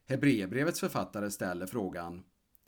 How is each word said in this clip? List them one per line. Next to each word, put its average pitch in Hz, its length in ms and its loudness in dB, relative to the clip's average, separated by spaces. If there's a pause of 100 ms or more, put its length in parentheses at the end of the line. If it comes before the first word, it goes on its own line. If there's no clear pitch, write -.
Hebreerbrevets 131 760 2
författare 104 520 -2
ställer 90 360 -2
frågan: 90 560 -4 (440)